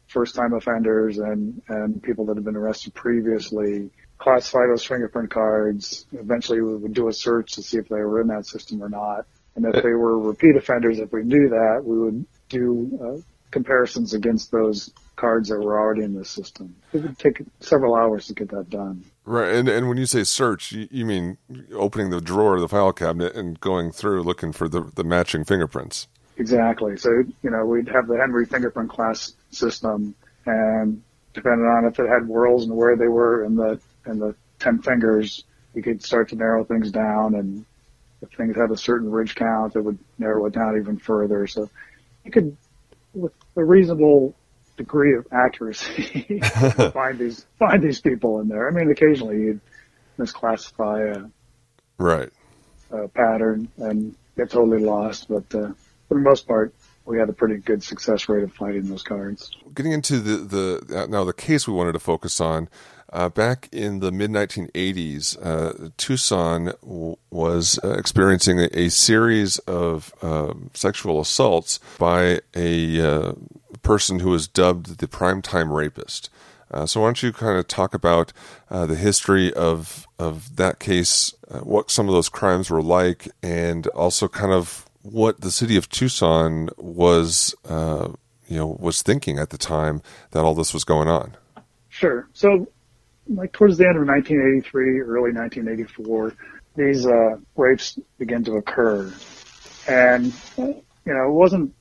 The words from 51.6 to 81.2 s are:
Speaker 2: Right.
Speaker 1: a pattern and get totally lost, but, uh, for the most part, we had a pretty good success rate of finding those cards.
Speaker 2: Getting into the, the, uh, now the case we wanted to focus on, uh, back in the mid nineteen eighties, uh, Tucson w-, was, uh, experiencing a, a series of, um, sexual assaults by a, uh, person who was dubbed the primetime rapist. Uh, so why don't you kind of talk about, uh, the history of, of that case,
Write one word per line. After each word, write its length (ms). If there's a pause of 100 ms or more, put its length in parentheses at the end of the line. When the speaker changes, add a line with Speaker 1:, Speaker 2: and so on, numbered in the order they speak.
Speaker 2:
Right. 320 (600)
Speaker 1:
a 180
pattern 680
and 400 (220)
get 100
totally 340
lost, 460
but, 260
uh, 180 (360)
for 60
the 80
most 260
part, 260 (300)
we 140
had 100
a 40
pretty 260
good 260
success 440
rate 140
of 100
finding 360
those 160
cards. 480 (220)
Speaker 2:
Getting 180
into 260
the, 200
the, 640
uh, 40
now 160
the 100
case 360
we 60
wanted 180
to 80
focus 400
on, 280 (440)
uh, 160
back 420
in 300
the 100
mid 220
nineteen 420
eighties, 640
uh, 600
Tucson 760 (100)
w-, 340 (140)
was, 540
uh, 60
experiencing 680
a, 140
a 160
series 720
of, 600
um, 540
sexual 460
assaults 580 (180)
by 440 (160)
a, 440
uh, 320 (500)
person 360
who 120
was 180
dubbed 500
the 80
primetime 640
rapist. 560 (440)
Uh, 140
so 160
why 40
don't 160
you 100
kind 240
of 120
talk 260
about, 380 (360)
uh, 160
the 120
history 580
of, 540 (100)
of 380
that 240
case, 520 (200)